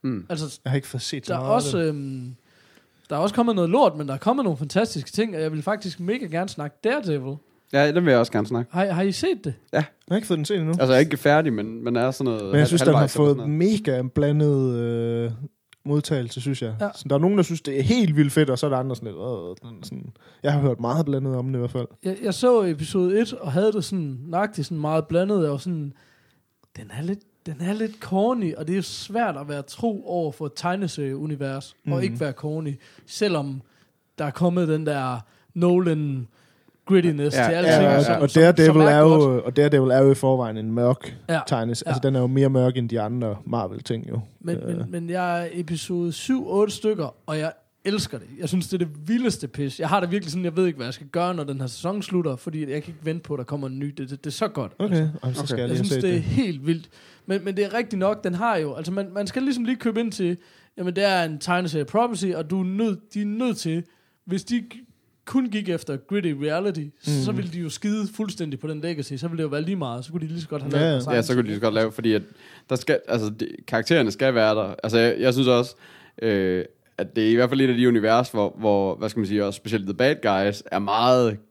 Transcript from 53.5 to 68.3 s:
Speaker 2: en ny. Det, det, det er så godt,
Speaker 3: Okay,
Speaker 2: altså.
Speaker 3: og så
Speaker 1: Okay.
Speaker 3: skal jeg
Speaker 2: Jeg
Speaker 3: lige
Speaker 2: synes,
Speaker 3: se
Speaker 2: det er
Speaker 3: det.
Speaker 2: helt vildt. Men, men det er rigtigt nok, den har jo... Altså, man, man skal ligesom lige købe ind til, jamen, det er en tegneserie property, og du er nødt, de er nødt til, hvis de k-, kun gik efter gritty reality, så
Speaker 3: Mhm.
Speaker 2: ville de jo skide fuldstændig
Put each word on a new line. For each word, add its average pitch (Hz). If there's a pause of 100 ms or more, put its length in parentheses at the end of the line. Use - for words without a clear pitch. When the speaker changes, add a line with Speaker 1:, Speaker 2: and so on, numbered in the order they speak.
Speaker 2:
en 131
ny. 143
Det, 143 (120)
det, 139
det -
er 143
så 214
godt, 135
Speaker 3:
Okay, 190
Speaker 2:
altså. 156 (140)
Speaker 3:
og 127
så 143
Speaker 1:
Okay. 139
Speaker 3:
skal 127
jeg 123
Speaker 2:
Jeg -
Speaker 3:
lige - (100)
Speaker 2:
synes, -
Speaker 3:
se 131
Speaker 2:
det 190
er -
Speaker 3:
det. 170
Speaker 2:
helt 160
vildt. 165 (380)
Men, 185
men 190
det 202
er 196
rigtigt 233
nok, 208
den 180
har 214
jo... 147
Altså, 165
man, 196
man 202
skal 262
ligesom 247
lige 247
købe 226
ind 233
til, 175 (420)
jamen, 180
det 196
er 185
en 156
tegneserie 170
property, 208 (100)
og 160
du 190
er 180
nødt, 196
de 208
er 208
nødt 226
til, 165 (420)
hvis 180
de 240 (100)
k-, - (500)
kun 254
gik 208
efter 156
gritty 175 (100)
reality, 160 (180)
så 143
Speaker 3:
Mhm. -
Speaker 2:
ville 175
de 175
jo 160
skide 208
fuldstændig 170